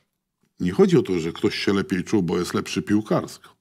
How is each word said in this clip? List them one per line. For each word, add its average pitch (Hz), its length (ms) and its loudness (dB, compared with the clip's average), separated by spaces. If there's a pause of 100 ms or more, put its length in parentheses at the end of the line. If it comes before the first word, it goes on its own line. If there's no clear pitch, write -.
(600)
nie 90 120 -2
chodzi 180 260 4
o 117 60 6
to, 90 160 -2
że 82 120 -4
ktoś - 240 -2
się - 180 0
lepiej 95 300 -2
czuł, 104 200 2
bo 90 140 0
jest 87 160 -2
lepszy 98 280 -4
piłkarsko. 104 680 -2 (120)